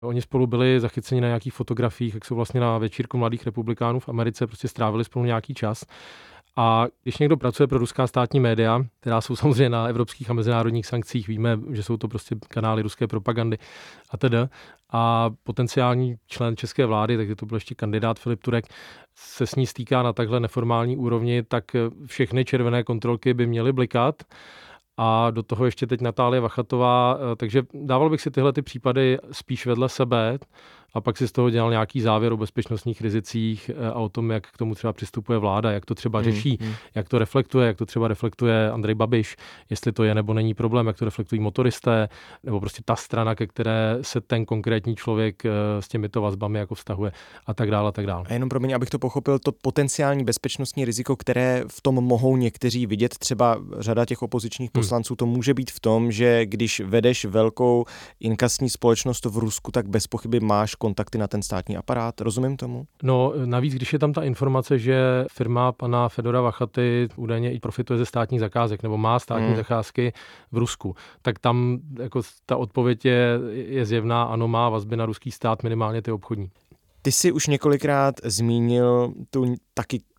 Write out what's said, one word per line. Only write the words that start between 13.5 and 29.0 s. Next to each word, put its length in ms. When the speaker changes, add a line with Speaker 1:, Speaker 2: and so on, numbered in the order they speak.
Speaker 1:
a 80
tedy. 200
A 380
potenciální 720
člen 300
české 280
vlády, 320
takže 180
to 100
byl 100
ještě 200
kandidát 440
Filip 240
Turek, 220
se 320
s 80
ní 120
stýká 360
na 100
takhle 260
neformální 580
úrovni, 460
tak, 320
eh, 40
všechny 400
červené 380
kontrolky 500
by 140
měly 260
blikat. 420
A 340
do 120
toho 220
ještě 220
teď 140
Natálie 400
Vachatová, 760
eh, 180
takže 280
dával 360
bych 120
si 100
tyhle 220
ty 80
případy 560